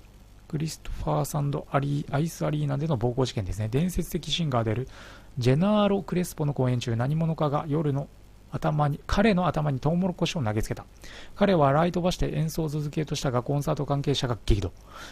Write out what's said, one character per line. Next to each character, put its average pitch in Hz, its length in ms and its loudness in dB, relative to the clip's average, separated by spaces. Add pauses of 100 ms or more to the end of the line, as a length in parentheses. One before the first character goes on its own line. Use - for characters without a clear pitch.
(480)
ク 160 100 -4
リ 160 100 -2
ス - 120 -10
ト - 100 -10
フ - 140 -6
ァ 151 160 0
ー 147 40 0
サ 151 160 -4
ン 143 120 0
ド 143 180 -6
ア 147 80 0
リ 143 240 0
ー、 - 120 -6
ア 139 40 2
イ 160 100 0
ス - 160 -6
ア 151 60 0
リ 151 140 -2
ー - 20 0
ナ 139 120 -2
で 156 100 -2
の 156 80 2
暴 120 160 0
行 127 140 0
事 - 80 -8
件 104 100 -2
で 92 80 -4
す 92 80 -6
ね。 107 80 -2
伝 156 240 0
説 - 180 -2
的 156 220 -4
シ 165 120 0
ン 147 60 0
ガ 123 120 2
ー - 20 0
で 110 80 0
あ - 20 0
る 123 140 -4 (500)
ジ 123 140 4
ェ 131 40 6
ナ 208 280 4
ー 202 40 4
ロ・ 196 140 2
ク - 140 -4
レ 180 80 2
ス - 100 -8
ポ 156 120 -2
の 143 80 0
公 127 160 2
演 123 100 0
中、 117 160 -2
何 127 180 0
者 160 220 0
か 151 140 0
が 151 180 -2
夜 147 240 2
の 139 160 -2 (420)
頭 151 380 0
に、 143 180 -2
彼 208 280 4
の 180 120 2
頭 151 240 0
に 135 80 -2
ト 143 120 2
ウ 170 60 2
モ 185 120 2
ロ 170 60 -2
コ 175 100 -2
シ 165 140 -2
を 151 40 -2
投 107 120 0
げ 107 80 2
つ - 60 -4
け - 60 -4
た。 - 120 -10 (500)
彼 202 180 4
は 151 120 6
笑 156 240 4
い - 20 -8
飛 175 100 -2
ば 180 100 2
し - 40 -2
て 139 180 -2
演 151 140 0
奏 160 160 -2
を 156 40 -2
続 147 200 -4
け 151 140 -4
よ - 20 -2
う - 20 -4
と - 80 -4
し 139 60 -4
た 143 100 0
が、 120 120 2
コ 139 120 -2
ン 143 80 0
サ 156 100 -2
ー - 20 0
ト 143 100 -2
関 139 160 0
係 139 140 0
者 131 120 0
が 120 200 0
激 101 160 6
怒。 87 100 -4 (400)